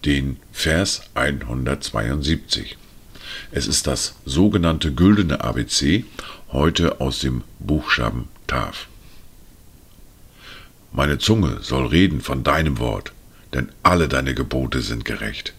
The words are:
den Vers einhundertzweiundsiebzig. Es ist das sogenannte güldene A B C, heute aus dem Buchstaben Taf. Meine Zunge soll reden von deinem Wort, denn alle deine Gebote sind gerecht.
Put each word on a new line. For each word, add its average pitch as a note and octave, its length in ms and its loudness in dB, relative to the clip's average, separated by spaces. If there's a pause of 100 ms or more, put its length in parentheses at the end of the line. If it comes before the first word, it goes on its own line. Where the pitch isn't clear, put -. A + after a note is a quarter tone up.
den C#2 320 0 (160)
Vers E2 480 0 (120)
einhundertzweiundsiebzig. C2+ 1600 -2 (760)
Es - 160 -2
ist - 180 0
das - 380 -2
sogenannte E2 720 2
güldene F2+ 500 4
A - 80 -2
B B1 160 -2
C, E2 380 2 (480)
heute D#2+ 480 2
aus C2 180 -2
dem B1+ 240 -2 (160)
Buchstaben A#1+ 720 -2 (180)
Taf. - 400 -4 (2000)
Meine C#2+ 240 2
Zunge F#2+ 440 2
soll B1+ 260 -2
reden D2+ 340 4
von B1+ 240 -4
deinem D2 340 2
Wort, A1 320 -2 (420)
denn C2 200 -4 (100)
alle E2+ 240 4
deine C2 260 0
Gebote C2 480 -2
sind A1+ 220 -6
gerecht. - 560 -8